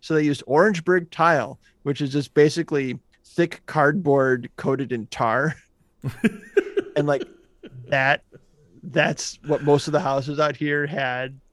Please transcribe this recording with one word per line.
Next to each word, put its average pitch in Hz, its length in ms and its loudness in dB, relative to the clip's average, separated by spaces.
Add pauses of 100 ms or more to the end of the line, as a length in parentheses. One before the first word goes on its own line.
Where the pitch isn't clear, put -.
So - 120 -4
they 156 100 4
used 143 240 0
Orangeburg 175 640 2
tile, 151 480 0 (240)
which 143 180 -4
is 139 100 -4
just 143 220 -4
basically 147 680 2 (260)
thick - 400 -2
cardboard 139 920 2
coated 135 340 -2
in 113 160 -6
tar. 131 480 -2 (480)
<laughs> 135 100 -8 (840)
And, 147 100 0
like, 143 160 0 (640)
that, 135 340 0 (640)
that's - 600 -2
what 143 180 -2
most 143 240 2
of 151 60 -6
the 147 80 4
houses 139 400 -2
out 147 160 -2
here 147 280 -2
had, 131 540 -6 (140)